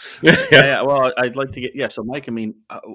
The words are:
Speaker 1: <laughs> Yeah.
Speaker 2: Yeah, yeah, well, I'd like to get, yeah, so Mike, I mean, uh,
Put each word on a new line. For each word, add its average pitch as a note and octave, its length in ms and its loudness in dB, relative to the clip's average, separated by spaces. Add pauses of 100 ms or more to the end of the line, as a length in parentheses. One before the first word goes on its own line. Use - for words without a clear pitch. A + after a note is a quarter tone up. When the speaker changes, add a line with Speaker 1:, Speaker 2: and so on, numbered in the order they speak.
Speaker 1:
<laughs> - 120 -18
Yeah. D#3 140 6 (160)
Speaker 2:
Yeah, C#3+ 140 8
yeah, C3+ 160 0
well, C3 360 2
I'd B2 200 -2
like C3+ 140 -4
to C3 100 -12
get, B2 140 -8
yeah, C3 120 -4
so A2+ 160 -8
Mike, C#3 240 -10
I A#2+ 40 -8
mean, A2 240 -6 (140)
uh, A2+ 120 -16 (140)